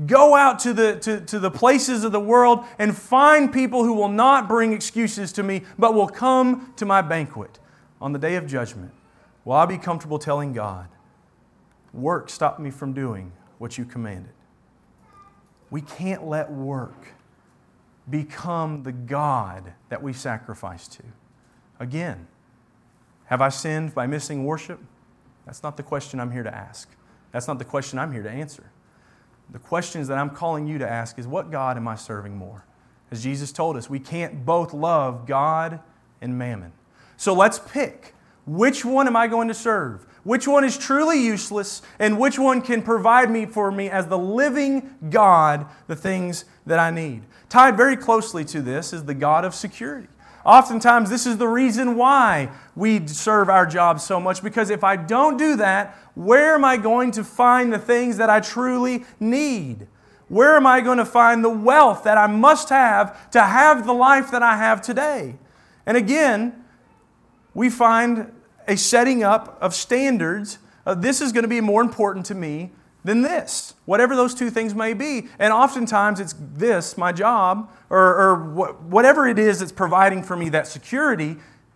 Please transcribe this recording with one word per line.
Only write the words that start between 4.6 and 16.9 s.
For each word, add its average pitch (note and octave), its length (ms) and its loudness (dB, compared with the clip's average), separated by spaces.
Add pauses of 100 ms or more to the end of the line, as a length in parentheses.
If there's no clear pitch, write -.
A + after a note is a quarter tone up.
excuses G#3+ 600 -6
to G#3 100 -6
me, G3 200 -4 (160)
but A3+ 160 2
will G3+ 140 2
come B3+ 680 0
to G#3+ 100 -6
my G3 160 2
banquet D3+ 560 -8 (420)
on C#3 120 -8
the C#3+ 60 -6
day D#3+ 180 -4
of F3 100 -8
judgment. A2 460 -10 (520)
Will B2 100 -4
I D#3+ 120 4
be F3+ 100 -6
comfortable D#3+ 420 -8
telling C#3+ 340 -6
God, F#2+ 360 -10 (1040)
"Work C3+ 380 -6
stopped - 280 -4
me D3 120 -12
from C3+ 240 -12
doing G#2 380 -10 (260)
what A#2 180 -14
you B2 80 -10
commanded"? A2 480 -14 (1400)
We D3 140 -12
can't F3+ 440 -12
let D3+ 240 -8
work C3+ 580 -12 (1000)